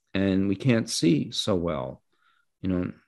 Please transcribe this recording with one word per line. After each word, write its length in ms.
and 340
we 80
can't 340
see 420
so 240
well. 460
You 80
know, 220